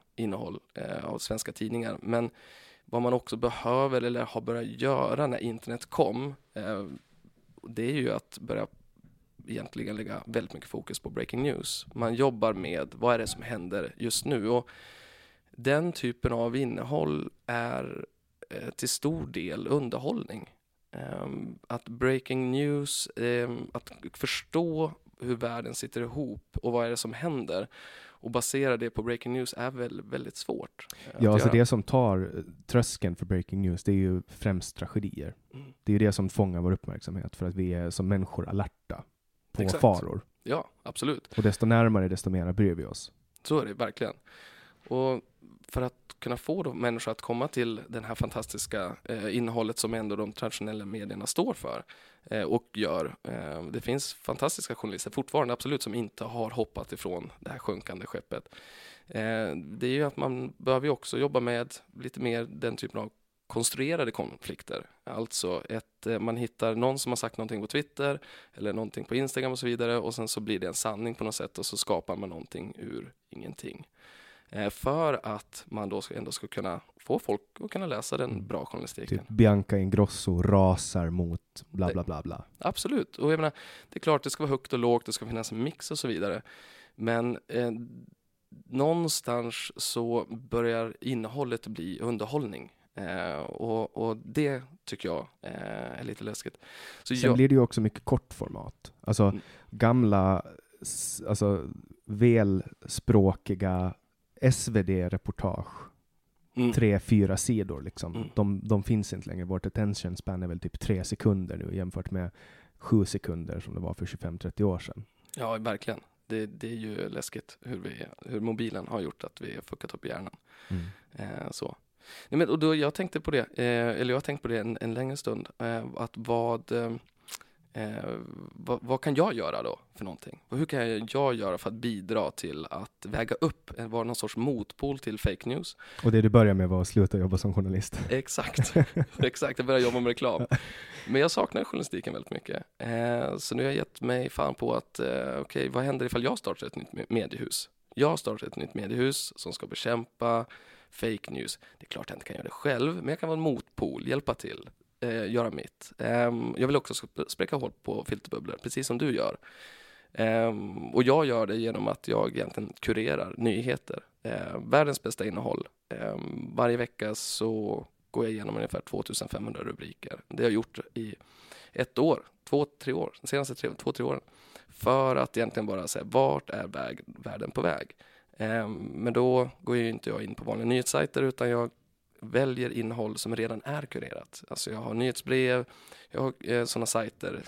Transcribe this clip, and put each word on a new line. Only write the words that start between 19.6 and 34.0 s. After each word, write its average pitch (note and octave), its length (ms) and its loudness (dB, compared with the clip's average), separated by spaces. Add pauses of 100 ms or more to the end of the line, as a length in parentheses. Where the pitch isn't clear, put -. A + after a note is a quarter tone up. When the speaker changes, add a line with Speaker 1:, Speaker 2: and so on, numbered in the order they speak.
Speaker 1:
underhållning. C#3 800 -2 (400)
Ehm, - 680 -8 (100)
att A#2+ 200 -6
breaking B2+ 600 0
news, C#3+ 640 0
ehm, A#2+ 560 -2
att - 180 -8 (240)
förstå D#3+ 800 -2 (280)
hur B2 160 -2
världen A#2 380 -4
sitter - 260 -6
ihop A#2+ 640 -6
och A#2+ 100 2
vad A#2+ 140 2
är A#2 40 -2
det A#2+ 60 -2
som A2+ 160 -4
händer A2+ 540 -2 (540)
och A#2 100 -8
basera B2+ 460 2
det A#2 140 -2
på A2 120 -4
breaking A#2+ 300 -2
news B2 240 -2
är B2 140 -4
väl, B2 320 -6
väldigt B2+ 340 -8
svårt, - 560 -8
eh, - 260 -16
Speaker 2:
Ja, A2+ 100 8
Speaker 1:
att G#2 60 10
Speaker 2:
alltså A#2 140 8
Speaker 1:
göra. A#2 100 8
Speaker 2:
det A#2+ 80 10
som A2+ 160 2
tar, A2+ 360 4 (180)
eh, - 60 -6 (240)
tröskeln G2+ 500 2
för F2+ 100 -6
breaking F#2+ 360 0
news, F2+ 220 0
det G2+ 80 4
är G2 40 6
ju F#2 320 4